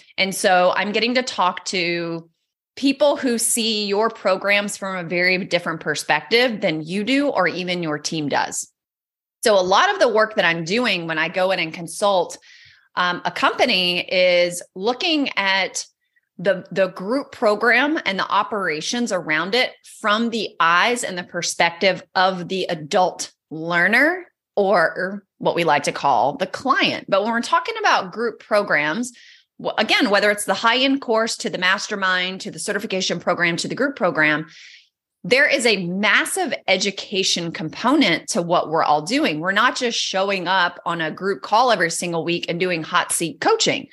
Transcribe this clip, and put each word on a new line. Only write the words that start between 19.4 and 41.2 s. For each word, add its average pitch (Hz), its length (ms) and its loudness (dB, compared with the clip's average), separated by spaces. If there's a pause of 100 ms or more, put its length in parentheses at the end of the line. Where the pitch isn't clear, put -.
it 247 180 0 (300)
from 220 300 0
the 208 180 -4 (100)
eyes 185 440 2
and 185 140 -6
the 180 60 -8
perspective 175 800 0 (120)
of 185 340 0
the 180 160 -4
adult 175 680 0 (200)
learner, 190 760 2 (300)
or 190 680 2 (140)
what - 180 0
we 170 80 2
like 147 200 2
to 170 80 -2
call 135 460 2
the - 100 -4
client. 254 600 -2
But 196 160 2
when 226 80 -2
we're 233 100 -2
talking 359 360 -2
about 254 340 0
group 220 280 -6
programs, 190 720 0 (480)
w-, - 180 -6
again, 277 320 2
whether 202 220 4
it's 208 140 -2
the 190 100 0
high-end 254 440 2
course 226 380 -2
to 220 140 -6
the - 80 -6
mastermind, 185 840 0
to 202 80 -10
the 160 100 -14
certification 190 600 -4
program, 175 380 0
to - 100 -6
the 151 80 -6
group 277 200 -2
program, 156 520 2 (800)
there 262 200 4
is 240 180 0
a 196 220 2
massive 226 680 0 (160)
education 190 840 -2
component 196 800 0
to 190 120 -2
what 170 280 0
we're 156 140 2
all 151 180 4
doing. 185 400 0
We're 185 100 -2
not 240 240 2
just 240 240 -2
showing 190 480 -2
up 175 380 0
on 170 160 -4
a 156 100 -2
group 185 300 -4